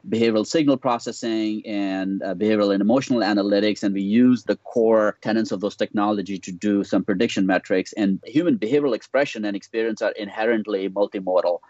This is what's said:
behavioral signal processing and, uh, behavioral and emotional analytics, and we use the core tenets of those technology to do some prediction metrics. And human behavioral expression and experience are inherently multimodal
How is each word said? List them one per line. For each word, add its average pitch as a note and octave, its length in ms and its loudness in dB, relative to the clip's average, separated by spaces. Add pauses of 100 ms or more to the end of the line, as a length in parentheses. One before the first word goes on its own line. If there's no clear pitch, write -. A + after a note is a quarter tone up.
behavioral A2 380 2
signal C#3+ 320 2
processing A2+ 880 -4
and, G2 560 -4
uh, F#2 120 -4
behavioral G#2 380 2
and G2 80 2
emotional A#2+ 400 2
analytics, G2+ 640 2
and G2 120 0
we G2 60 -2
use A#2 440 4
the G2+ 120 0
core A2 640 2
tenets A2 320 0
of F#2+ 80 -4
those G2+ 160 -4
technology G2+ 600 -2
to F#2+ 120 -12
do G2+ 340 0
some G#2+ 200 0
prediction G2+ 400 0
metrics. F#2 480 0
And G2 320 0
human D3 340 0
behavioral C3 360 0
expression A#2+ 500 -2
and G#2 100 -4
experience A2+ 460 -4
are A2 120 0
inherently G#2 760 -2
multimodal F#2 720 0 (120)